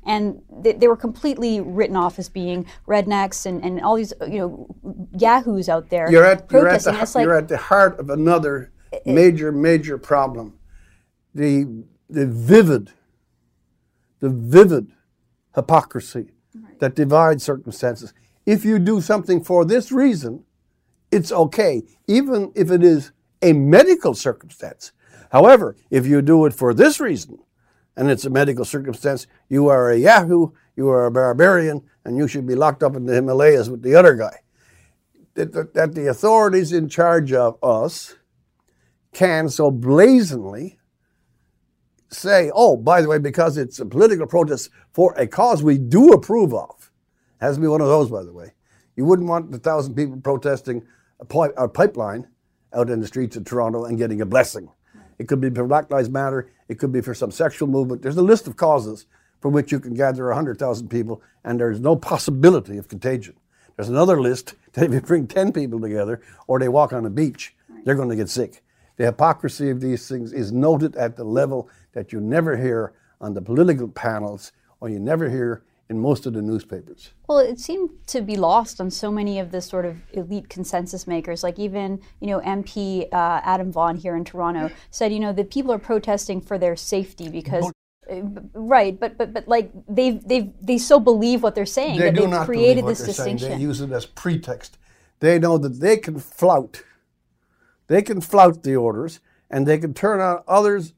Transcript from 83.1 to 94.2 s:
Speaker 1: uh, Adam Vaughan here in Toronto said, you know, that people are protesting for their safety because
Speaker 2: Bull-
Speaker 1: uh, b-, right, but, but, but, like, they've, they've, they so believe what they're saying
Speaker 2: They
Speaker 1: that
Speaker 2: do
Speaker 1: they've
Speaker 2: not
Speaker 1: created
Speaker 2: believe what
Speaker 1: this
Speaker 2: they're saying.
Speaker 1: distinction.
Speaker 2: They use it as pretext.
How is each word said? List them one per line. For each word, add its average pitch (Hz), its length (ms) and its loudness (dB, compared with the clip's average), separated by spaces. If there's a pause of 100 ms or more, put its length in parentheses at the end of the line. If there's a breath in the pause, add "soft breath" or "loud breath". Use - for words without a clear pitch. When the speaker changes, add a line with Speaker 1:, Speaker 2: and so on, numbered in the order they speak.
Speaker 1:
uh, 170 320 -2
Adam 185 260 -4
Vaughan 165 260 -4
here 170 200 -10
in 170 80 -8
Toronto 170 460 -8 (200 loud breath)
said, 214 220 -6
you 214 80 -6
know, 208 140 -6
that 202 160 -6
people 262 220 -4
are 214 60 -4
protesting 208 640 -6
for 196 160 -10
their 175 180 -2
safety 190 540 -10
because 165 360 -6 (440)
Speaker 2:
Bull- 185 100 -12
Speaker 1:
uh, - 40 -12
b-, 202 180 -14 (140)
right, 214 440 0
but, 233 200 -10
but, 220 160 -8
but, 226 120 -10
like, 226 260 -2 (140)
they've, 220 400 -4
they've, 214 240 -2 (120)
they 240 160 -2
so 285 200 4
believe 233 440 0
what 214 120 -2
they're 196 120 -4
saying 262 320 -6
Speaker 2:
They 175 80 0
Speaker 1:
that 165 80 0
Speaker 2:
do 196 80 2
Speaker 1:
they've 185 80 0
Speaker 2:
not 160 160 -2
Speaker 1:
created 240 360 2
Speaker 2:
believe - 20 -6
what 226 60 -4
Speaker 1:
this 226 100 -6
Speaker 2:
they're 208 140 -8
saying. - 220 -6
Speaker 1:
distinction. 131 220 -8
Speaker 2:
They 139 60 -6
use 135 180 -6
it 139 80 -10
as 120 160 -8
pretext. - 720 -8 (420)